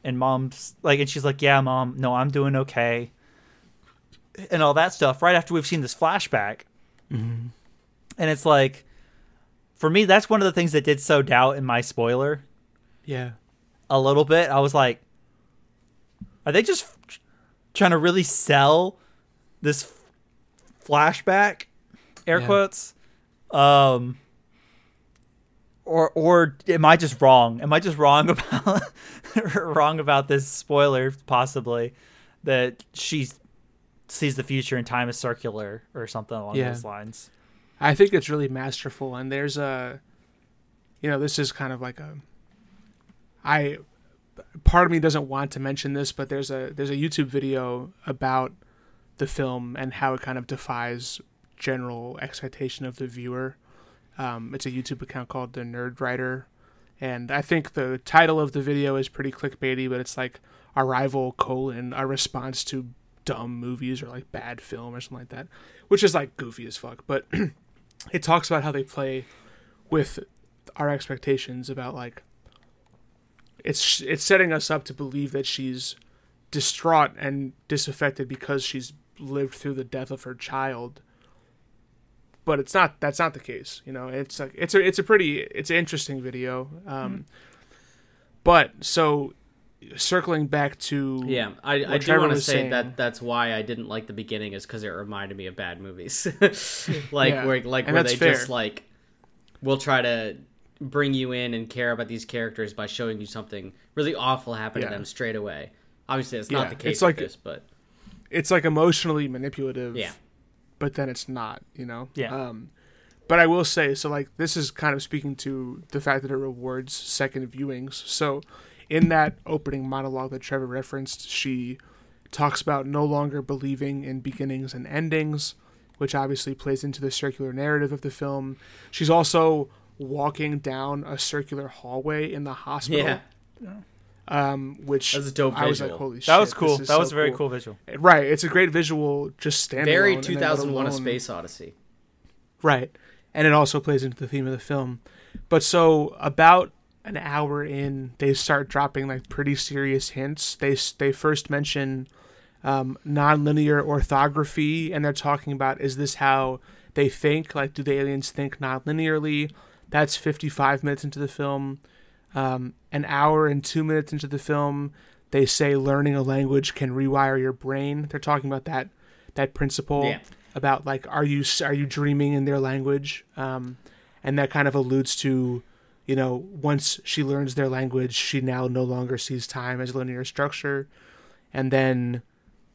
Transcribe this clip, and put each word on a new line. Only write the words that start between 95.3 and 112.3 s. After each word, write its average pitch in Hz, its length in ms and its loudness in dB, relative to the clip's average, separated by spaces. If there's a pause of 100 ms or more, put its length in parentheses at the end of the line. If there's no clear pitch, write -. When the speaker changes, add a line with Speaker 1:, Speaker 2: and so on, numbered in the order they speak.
Speaker 3:
me 98 100 -12
of 90 100 -12
bad 90 240 -10
movies. 92 540 -8
<laughs> - 800 0
Like, 139 220 4
Speaker 2:
Yeah, 131 120 -4
Speaker 3:
where, 131 160 0
like, 127 240 -2
Speaker 2:
and 151 80 0
Speaker 3:
where 170 80 6
Speaker 2:
that's 123 160 2
Speaker 3:
they 165 140 6
just, 123 140 0
Speaker 2:
fair. 127 80 -6
Speaker 3:
like, 107 300 -4 (760)
we'll 135 180 0
try 135 240 2
to 113 340 -2 (440)
bring 139 340 -2
you 131 160 -2
in 123 240 -4
and 113 160 -8
care 123 220 -2
about 113 160 -6
these 113 160 -10
characters 110 500 -6
by 107 120 -10
showing 113 340 -6
you 104 60 -12
something 101 460 -14 (220)
really 151 220 -2
awful 127 380 -2
happen 110 280 -6
Speaker 2:
Yeah. 113 60 -4
Speaker 3:
to 104 80 -6
them 101 80 -10
straight 113 320 -6
away. 92 340 -10 (380)
Obviously, 131 300 -4
that's 107 120 -10
Speaker 2:
Yeah, 139 80 -2
Speaker 3:
not 127 120 -2
the - 60 -12
case - 180 -4
Speaker 2:
it's - 80 0
Speaker 3:
with 185 40 6
Speaker 2:
like, 160 120 4
Speaker 3:
this, - 180 -8
but - 280 -14 (680)
Speaker 2:
it's, 160 200 0
like, 170 140 4
emotionally 156 640 2
manipulative. 127 680 -6
Speaker 3:
Yeah. 92 140 -6 (680)
Speaker 2:
But 143 160 -4
then 139 140 -4
it's - 200 -10
not, 120 340 -10 (140)
you 127 100 -12
know? 120 280 -12
Speaker 1:
Yeah. 127 200 -6